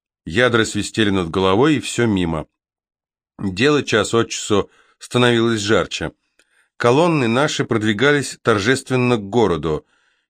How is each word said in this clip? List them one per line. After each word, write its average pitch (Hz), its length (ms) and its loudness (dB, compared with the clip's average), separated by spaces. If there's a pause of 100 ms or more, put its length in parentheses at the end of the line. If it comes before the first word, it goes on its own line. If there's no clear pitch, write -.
(260)
Ядра 113 380 2
свистели 107 460 -2
над 95 200 0
головой, 95 460 2
и 123 60 -2
всё - 240 -4
мимо. 87 420 -2 (920)
Дело 113 440 0
час 104 300 0
от 117 160 0
часу - 400 -2 (280)
становилось 117 600 0
жарче. 98 540 -2 (640)
Колонны 143 500 2
наши 135 380 0
продвигались 117 760 0
торжественно 123 760 0
к 98 120 -6
городу, 82 560 0 (440)